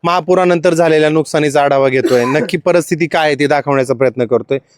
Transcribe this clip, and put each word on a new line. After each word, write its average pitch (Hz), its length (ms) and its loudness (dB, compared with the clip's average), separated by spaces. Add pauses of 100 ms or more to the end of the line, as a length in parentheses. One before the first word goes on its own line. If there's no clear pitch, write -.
महापुरानंतर 175 720 0
झालेल्या 156 360 2
नुकसानीचा 151 520 0
आढावा 139 260 2
घेतोय, 127 360 2
नक्की 151 320 -2
परिस्थिती 170 500 -2
काय 160 200 -2
आहे 147 80 0
ती 143 120 -2
दाखवण्याचा 139 480 0
प्रयत्न 123 320 -2
करतोय. 117 320 -2 (200)